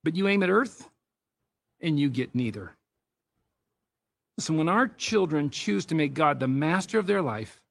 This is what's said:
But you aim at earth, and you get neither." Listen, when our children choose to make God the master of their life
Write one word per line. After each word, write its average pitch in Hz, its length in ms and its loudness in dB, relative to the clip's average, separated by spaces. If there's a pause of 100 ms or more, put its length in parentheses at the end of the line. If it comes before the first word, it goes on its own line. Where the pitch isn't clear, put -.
But 190 120 0
you 196 120 2
aim 202 140 4
at 180 80 2
earth, 226 380 0 (920)
and 160 180 0
you 143 120 2
get 123 240 -4
neither." 107 420 -4 (1600)
Listen, 160 200 -2
when 156 120 0
our 226 180 2
children 156 640 -2
choose 202 360 -4
to - 80 -4
make 147 200 0
God 147 240 2
the 131 80 -2
master 156 520 0
of 196 80 -2
their 196 160 0
life 110 380 -6 (100)